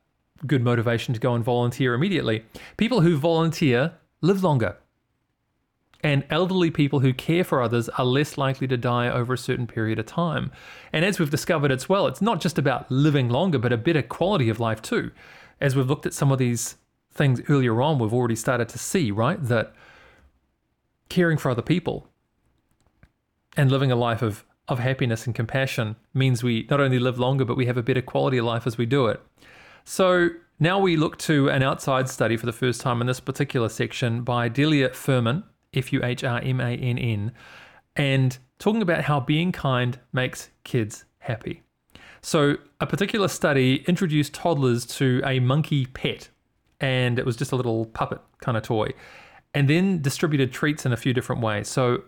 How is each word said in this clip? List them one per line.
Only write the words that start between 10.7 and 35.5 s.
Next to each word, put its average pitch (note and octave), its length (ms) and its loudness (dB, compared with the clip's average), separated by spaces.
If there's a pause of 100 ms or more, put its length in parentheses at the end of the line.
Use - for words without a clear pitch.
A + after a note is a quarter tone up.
And D#3 120 2
as G3+ 140 0
we've D3+ 120 0
discovered D3 420 0
as C3 160 -4
well, F#3+ 180 2
it's C3 160 -2
not G3+ 180 0
just - 180 -2
about C3+ 320 -2
living C#3 380 2
longer, C#3+ 300 0
but A#2 140 0
a A#2+ 40 2
better C#3+ 260 0
quality E3+ 460 0
of A2+ 120 -2
life A2 200 -2
too. - 300 -4 (500)
As C#3 140 0
we've C3 140 2
looked C#3 180 -2
at - 80 -6
some C#3 160 2
of C3 80 2
these A#2+ 380 -2 (340)
things C3 380 2
earlier B2+ 320 4
on, D3 180 2
we've A2 140 0
already A#2+ 240 2
started A#2+ 320 -2
to - 100 -12
see, D3+ 320 -2
right, A#2+ 320 0
that A#2 300 0 (1400)
caring E3+ 300 2
for C#3+ 120 0
other A#2 120 -2
people - 440 -4 (1500)
and C3+ 160 4
living C3+ 180 2
a B2+ 60 2
life A#2 240 0
of, G#2+ 240 -4 (240)
of B2+ 120 -2
happiness B2 440 -2
and A#2 100 -4
compassion B2 600 -4 (160)
means C3 300 2
we A2+ 260 0
not C#3+ 100 2
only C3 200 2
live B2 200 0
longer, B2+ 280 0
but A#2+ 100 -2
we C3 80 0
have B2 140 0
a A#2+ 40 -2
better B2 200 0
quality C#3 340 0
of A#2 80 0
life A#2 220 -2
as A#2+ 100 -4
we A#2+ 80 0
do B2+ 220 2
it. G#2 120 0 (640)
So F3+ 460 2 (320)
now F3 180 2
we F#3 200 2
look - 220 0
to C#3+ 280 4
an C#3 140 2
outside C3+ 480 0
study A#2 260 0
for - 80 -6
the B2 80 -2
first B2 300 -2
time A#2+ 180 -2
in A#2+ 60 0
this B2+ 140 -2
particular C3 500 -2
section A#2+ 520 -4
by A#2+ 280 -2
Delia C#3 400 2
Fuhrman, B2+ 520 0 (300)